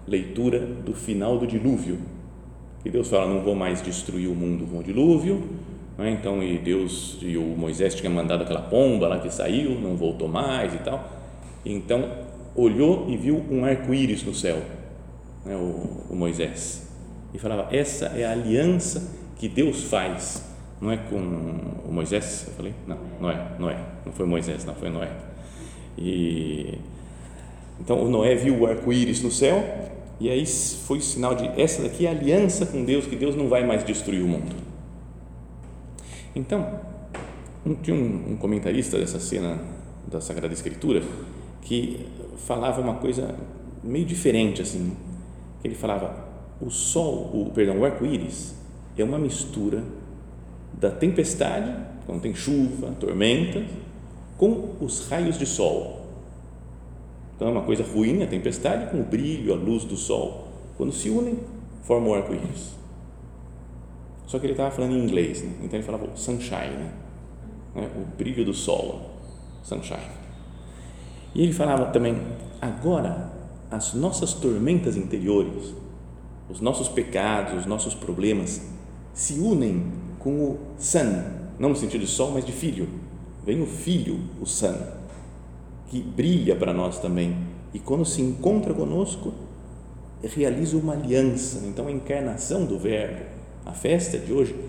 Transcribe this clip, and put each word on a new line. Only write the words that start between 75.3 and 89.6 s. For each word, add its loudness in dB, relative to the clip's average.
os -8
nossos 2
pecados, 2
os -4
nossos -2
problemas, 0
se -2
unem 2
com -2
o 0
sun, 4
não 4
no 4
sentido -2
de -2
sol, 2
mas 0
de -4
filho. 0
Vem 2
o 2
filho, 0
o -4
sun, 2
que -2
brilha 4
para 2
nós 0
também. 2
E -4
quando 2
se 0
encontra 2
conosco, 0